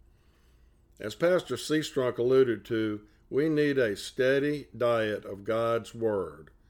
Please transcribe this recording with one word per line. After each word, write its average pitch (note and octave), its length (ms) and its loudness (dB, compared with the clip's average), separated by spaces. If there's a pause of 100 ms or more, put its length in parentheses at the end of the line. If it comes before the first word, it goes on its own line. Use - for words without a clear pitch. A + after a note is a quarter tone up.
(1000)
As G#2+ 120 -8
Pastor E3 440 0
Seastrunk C#3 600 -2
alluded A#2+ 460 4
to, A2 380 -2 (280)
we D3 200 0
need D3 280 2
a A2 200 2
steady C#3 720 0 (100)
diet A2+ 480 0
of G2+ 180 -12
God's A2+ 500 -2
Word F#2 560 -2 (200)